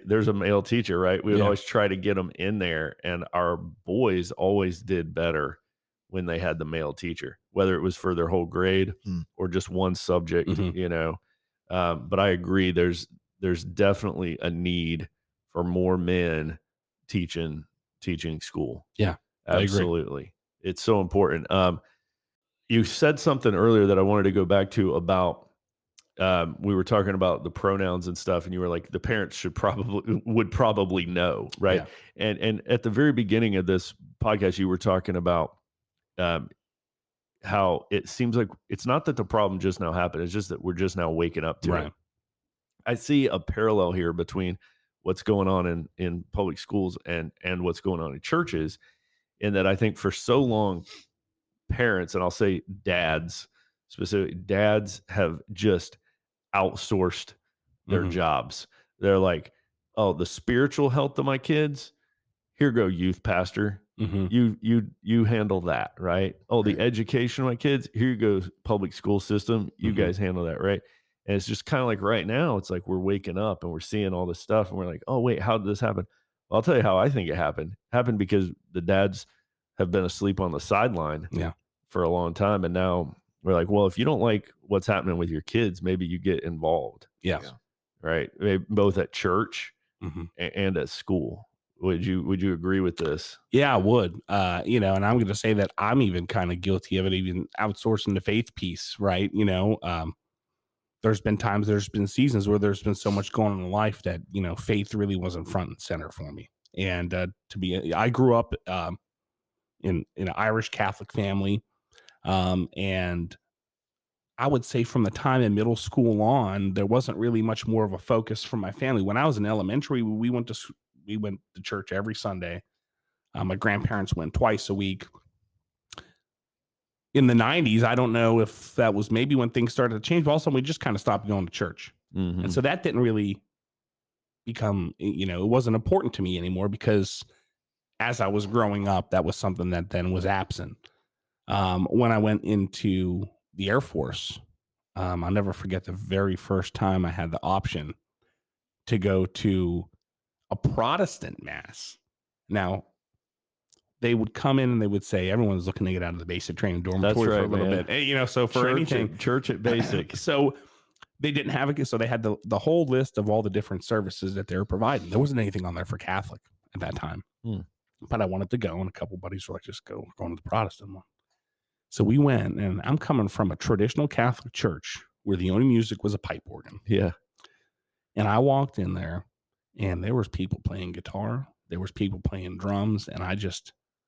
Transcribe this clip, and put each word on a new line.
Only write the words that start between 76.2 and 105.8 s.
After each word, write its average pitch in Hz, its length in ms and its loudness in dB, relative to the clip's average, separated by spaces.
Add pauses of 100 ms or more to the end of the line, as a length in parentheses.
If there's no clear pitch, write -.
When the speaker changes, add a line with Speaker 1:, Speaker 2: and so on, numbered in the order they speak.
Speaker 1:
Well, 104 80 2
I'll 113 60 4
tell 160 140 4
you 110 60 4
how 98 140 6
I 117 120 4
think 101 200 -2
it 73 60 -2
happened. 78 380 -4
It - 220 -8
happened 120 240 2
because 98 320 2 (200)
the 90 100 -4
dads 95 440 2 (520)
have 90 140 2
been 92 140 2
asleep 98 340 0
on 90 120 0
the 73 80 -4
sideline 85 720 -2
Speaker 2:
Yeah. 80 220 -4 (360)
Speaker 1:
for 92 140 0
a 82 60 4
long 87 240 0
time. 101 300 2
And 85 100 -2
now 90 420 0 (280)
we're 92 100 2
like, 90 160 2
"Well, 101 180 4
if 92 100 -2
you 120 80 0
don't 143 160 2
like 107 300 0 (100)
what's 98 260 0
happening 92 300 2
with 85 120 -2
your 78 120 -4
kids, 104 400 -2
maybe 92 240 0
you 85 140 -4
get 92 240 0
involved." 80 640 -4 (140)
Speaker 2:
Yes. 82 220 -2
Speaker 4:
Yeah. 65 80 -14 (500)
Speaker 1:
Right? 80 280 -2 (100)
May-, 98 180 2 (120)
both 101 300 4
at - 120 -2
church - 640 -2 (300)
Speaker 2:
Mm-hmm. 85 200 -8 (140)
Speaker 1:
a-, 87 220 -6
and 95 180 0
at 64 120 -4
school. - 600 -4 (300)
Would 90 260 0
you, 92 180 0
would 92 180 -2
you 98 120 0
agree 92 280 0
with 90 160 -2
this? 80 420 -4 (120)
Speaker 2:
Yeah, 135 220 4
I 110 40 4
would. 98 420 2 (100)
Uh, 92 360 0
you 120 140 2
know, 98 140 4
and 95 100 2
I'm 113 140 4
gonna 104 160 2
say 110 200 0
that 101 260 2
I'm 120 240 2
even 87 240 0
kinda 90 280 0
guilty 92 420 0
of 95 100 2
it, 92 60 2
even 92 340 -2 (120)
outsourcing 107 540 0
the 92 80 0
faith 110 320 -2
piece, - 460 -8
right? 98 340 0
You 104 120 2
know, 98 360 2
um, 82 320 -4 (880)
there's 110 200 2
been 107 160 0
times, 101 300 0
there's 104 220 0
been 101 180 0
seasons 120 400 2
where 104 120 4
there's 101 240 0
been 101 120 0
so - 160 -2
much 101 200 -2
going 107 220 2
on 92 60 -6
in 90 120 -6
life 104 320 0
that, 87 180 -4 (100)
you 98 100 -4
know, 87 140 -4
faith 104 400 -2
really 101 200 0
wasn't 87 320 -6
front 90 220 -4
and - 120 -16